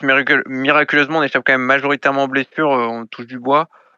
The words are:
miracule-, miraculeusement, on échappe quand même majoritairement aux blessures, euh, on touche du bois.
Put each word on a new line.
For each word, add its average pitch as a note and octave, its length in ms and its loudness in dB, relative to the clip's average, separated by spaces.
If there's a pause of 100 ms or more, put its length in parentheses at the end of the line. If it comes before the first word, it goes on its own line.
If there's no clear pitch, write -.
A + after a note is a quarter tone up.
miracule-, C3+ 420 2
miraculeusement, C#3+ 720 0
on D3+ 40 0
échappe C3+ 220 -2
quand C3+ 80 2
même C3 80 2
majoritairement C#3 640 0
aux - 20 0
blessures, C#3 440 -2
euh, B2 160 2
on A#2 200 -8
touche A#2+ 180 -14
du B2+ 140 -14
bois. C#3 280 0 (300)